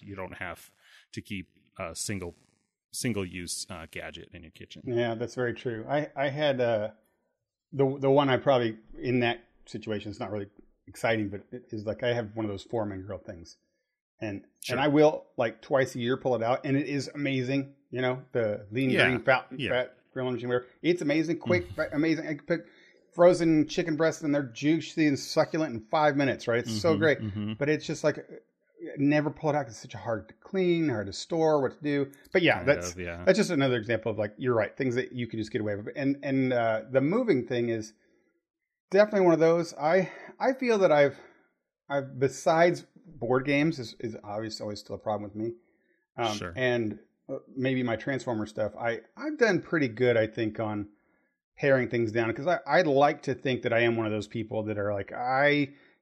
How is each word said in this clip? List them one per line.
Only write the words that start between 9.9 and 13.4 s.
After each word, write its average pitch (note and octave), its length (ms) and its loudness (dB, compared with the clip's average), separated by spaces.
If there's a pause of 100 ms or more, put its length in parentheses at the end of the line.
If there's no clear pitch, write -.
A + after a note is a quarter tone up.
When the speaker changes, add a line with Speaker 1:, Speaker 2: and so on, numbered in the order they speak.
Speaker 2:
it's G2 120 -12
not G2+ 100 -8
really G2+ 160 -8 (400)
exciting, A2 420 -2
but G2 120 -10 (100)
it B2 200 -14
is, G#2+ 140 -10
like, G#2+ 160 -6
I A#2+ 120 0
have A2 220 -4
one A2+ 100 -4
of G#2+ 60 -4
those G2 120 -10
Foreman G#2 420 -6
grill F#2+ 140 -10
things. E2 380 -18 (640)